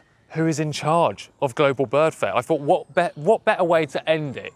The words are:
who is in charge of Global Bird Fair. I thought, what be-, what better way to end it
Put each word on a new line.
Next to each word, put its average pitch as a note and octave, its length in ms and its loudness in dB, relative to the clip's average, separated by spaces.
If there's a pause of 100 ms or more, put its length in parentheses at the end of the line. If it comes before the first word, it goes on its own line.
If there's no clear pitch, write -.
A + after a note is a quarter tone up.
(300)
who D#3+ 180 -2
is D3+ 120 -2
in D3+ 120 -2
charge C#3+ 580 0 (120)
of C#3 140 -2
Global C#3 300 2
Bird D3 280 0
Fair. G2 220 -2
I A#2+ 60 2
thought, D3 200 -2
what D3 340 0
be-, F3 200 2
what F3+ 300 0
better G#3 180 2
way E3 240 2
to - 220 -8
end D3+ 280 -2
it F#2+ 180 -14